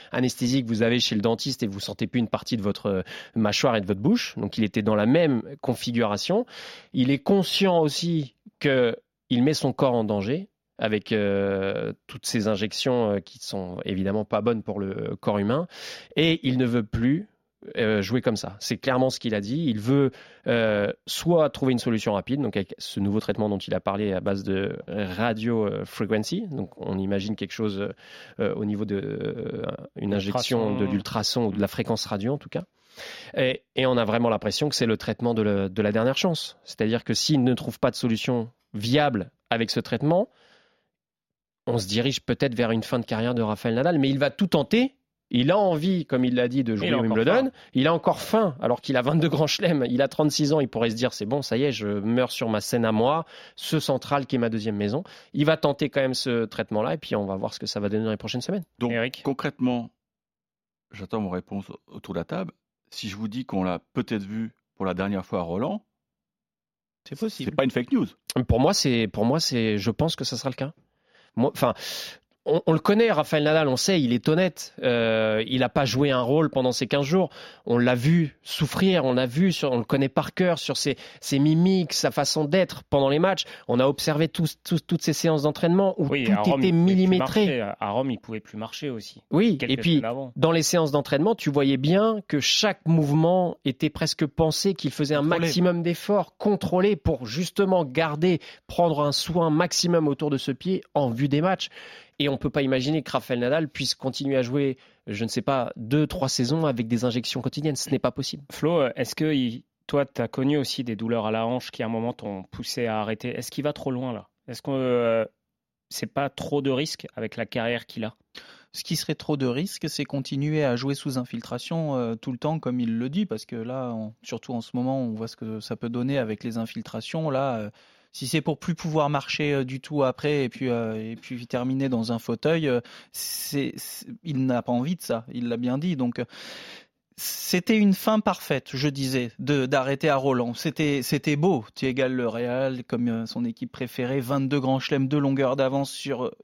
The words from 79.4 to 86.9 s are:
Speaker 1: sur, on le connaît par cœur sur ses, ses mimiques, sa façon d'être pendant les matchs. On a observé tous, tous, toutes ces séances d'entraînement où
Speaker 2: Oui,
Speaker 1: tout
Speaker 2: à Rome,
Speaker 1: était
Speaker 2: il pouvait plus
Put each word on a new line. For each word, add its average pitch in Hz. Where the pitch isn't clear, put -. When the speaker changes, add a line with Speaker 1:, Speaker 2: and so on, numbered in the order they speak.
Speaker 1:
sur, 147
on 120
le 117
connaît 135
par -
cœur 175
sur -
ses, 139
ses 139
mimiques, 170
sa 139
façon 151
d'être 175
pendant 139
les 143
matchs. 190
On 120
a 131
observé 151
tous, -
tous, 170
toutes -
ces 165
séances 156
d'entraînement 175
où 147
Speaker 2:
Oui, 143
Speaker 1:
tout 117
Speaker 2:
à 202
Rome, 135
Speaker 1:
était 185
Speaker 2:
il -
pouvait -
plus 170